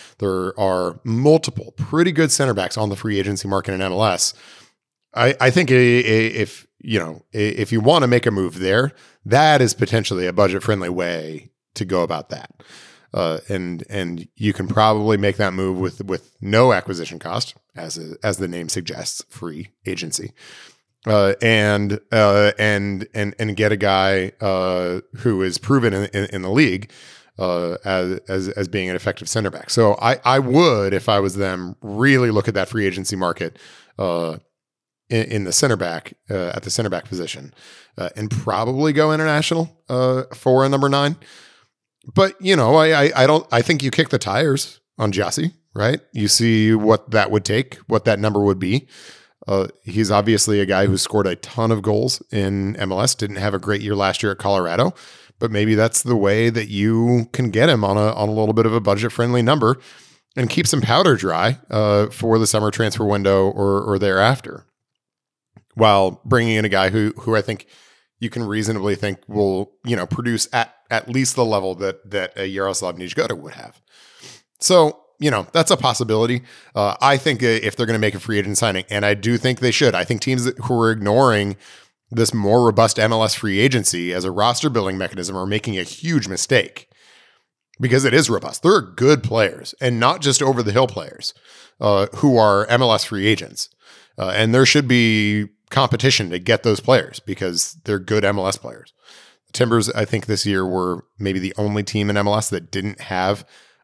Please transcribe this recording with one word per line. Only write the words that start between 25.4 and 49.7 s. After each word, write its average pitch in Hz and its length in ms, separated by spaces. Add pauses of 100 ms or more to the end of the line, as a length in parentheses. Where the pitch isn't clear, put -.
is 92 160
proven 117 380
in, 98 180
in, 98 140
in 95 160
the 92 80
league, 104 400 (480)
uh, 87 380 (100)
as, 92 420
as, 95 220
as 101 180
being 92 220
an 90 60
effective - 340
center 104 200
back. - 200
So 113 240
I, 127 280
I 131 160
would, 127 540
if 95 160
I 104 120
was 95 160
them, 92 440
really 123 500
look 107 180
at 104 60
that 95 140
free 104 180
agency 92 300
market, 87 420 (400)
uh, 85 380 (720)
in, 113 160
in 107 200
the 90 80
center 127 240
back, 85 360 (160)
uh, 90 260
at - 100
the 98 60
center 107 200
back 87 180
position, 82 460 (420)
uh, 87 180
and 107 160
probably 113 640
go 156 180
international, 156 800
uh, 127 360 (100)
for 135 320
a - 20
number 139 220
nine. 143 260 (960)
But, 190 260
you 190 140
know, 135 220
I, 156 300
I, 131 180
I - 20
don't, 151 240
I 117 120
think 147 200
you 135 80
kick - 200
the 127 80
tires 135 600 (180)
on 107 140
Gyasi, 95 440 (200)
right? 113 260 (120)
You 104 160
see 110 440
what 107 380
that 101 220
would 104 120
take, 120 340 (100)
what 110 160
that 107 160
number 104 200
would 101 200
be. 98 260 (640)
Uh, 98 180 (160)